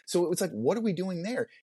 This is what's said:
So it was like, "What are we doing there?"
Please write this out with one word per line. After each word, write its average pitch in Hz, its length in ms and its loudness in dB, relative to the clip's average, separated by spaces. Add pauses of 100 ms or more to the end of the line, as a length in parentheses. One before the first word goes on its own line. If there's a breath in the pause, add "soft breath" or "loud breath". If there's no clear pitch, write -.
So 175 180 2
it 160 60 2
was 180 100 0
like, 180 120 0
"What 127 260 2
are 233 40 -2
we 220 120 2
doing 180 300 -4
there?" 233 240 -2 (160 loud breath)